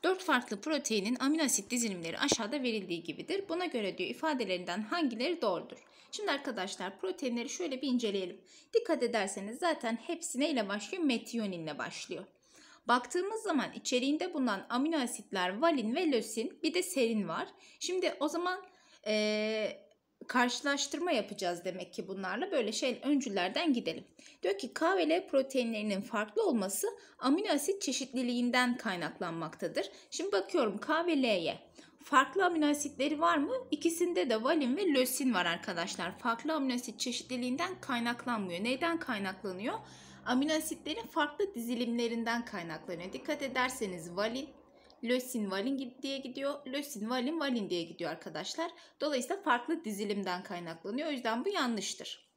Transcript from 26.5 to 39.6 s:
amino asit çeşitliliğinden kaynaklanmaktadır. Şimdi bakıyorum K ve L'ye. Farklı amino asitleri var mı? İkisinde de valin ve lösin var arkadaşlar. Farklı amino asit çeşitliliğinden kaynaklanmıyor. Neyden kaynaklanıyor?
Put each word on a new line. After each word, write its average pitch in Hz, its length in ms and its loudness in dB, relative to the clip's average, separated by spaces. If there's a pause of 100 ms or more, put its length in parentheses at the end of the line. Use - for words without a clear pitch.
amino 339 340 2
asit 381 300 0
çeşitliliğinden 247 920 2
kaynaklanmaktadır. 170 1120 -4 (200)
Şimdi 381 220 -4
bakıyorum 277 460 2
K 320 280 2
ve 302 160 4
L'ye. 185 360 2 (460)
Farklı 285 400 6
amino 320 260 6
asitleri 294 500 0
var 339 160 6
mı? 311 180 2 (160)
İkisinde 339 600 2
de 220 140 2
valin 277 320 4
ve 359 180 4
lösin 254 400 4
var 180 120 4
arkadaşlar. 175 720 -2
Farklı 240 340 0
amino 269 220 2
asit 247 260 -6
çeşitliliğinden 254 800 -2
kaynaklanmıyor. 233 840 -2
Neyden 330 340 0
kaynaklanıyor? 202 800 -4 (480)